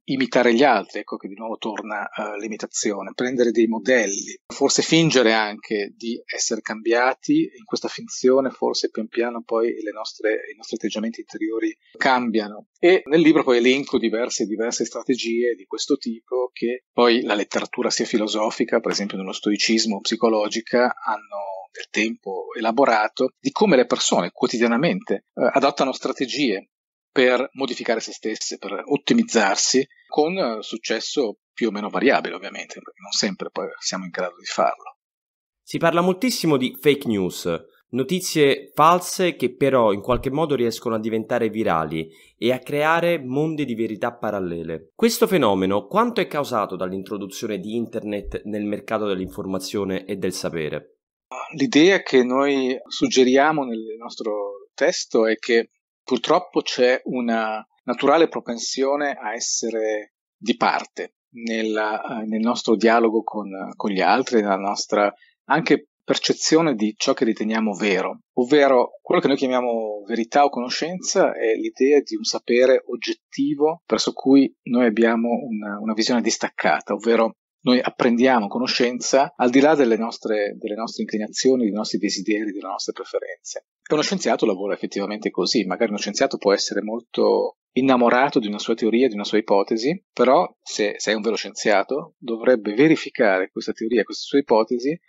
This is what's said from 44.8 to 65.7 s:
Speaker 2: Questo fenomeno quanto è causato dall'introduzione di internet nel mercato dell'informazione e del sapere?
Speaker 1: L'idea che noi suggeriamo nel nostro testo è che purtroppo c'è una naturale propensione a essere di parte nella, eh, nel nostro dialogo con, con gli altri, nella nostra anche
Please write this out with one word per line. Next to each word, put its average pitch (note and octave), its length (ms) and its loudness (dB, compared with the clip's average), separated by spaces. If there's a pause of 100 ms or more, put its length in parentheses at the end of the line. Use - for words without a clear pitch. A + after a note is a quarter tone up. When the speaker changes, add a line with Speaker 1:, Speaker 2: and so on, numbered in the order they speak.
Speaker 2:
Questo A3+ 320 2
fenomeno G2+ 600 2
quanto A#3 340 0
è F3 60 -2
causato A2+ 500 -4
dall'introduzione G2 800 -8
di G#2+ 160 -8
internet G#2 680 -6
nel G#2 180 -6
mercato G#2 440 -4
dell'informazione F#2+ 1000 -6
e G#2 100 -8
del F#2+ 160 -4
sapere? D#2 600 -6 (640)
Speaker 1:
L'idea D#3 460 4
che B2+ 220 4
noi C3 640 0
suggeriamo C3+ 800 4
nel A2+ 340 -8
nostro G#2 760 -8
testo C3+ 520 2
è A2 120 0
che A#2 320 2 (340)
purtroppo D3+ 580 0
c'è B2+ 440 2
una A2+ 600 -2 (180)
naturale C#3+ 440 4
propensione C3+ 840 -4
a A2 200 -8
essere A2 800 -4 (220)
di - 200 -2
parte - 600 -2 (160)
nella, A2 880 -4
eh, A2 40 -8
nel A2 160 -4
nostro A#2+ 340 0
dialogo A2+ 480 4
con, G#2 260 -10 (260)
con - 140 -6
gli F#2+ 120 -2
altri, A2 400 2
nella G2+ 140 2
nostra G2+ 580 0 (320)
anche - 440 2 (140)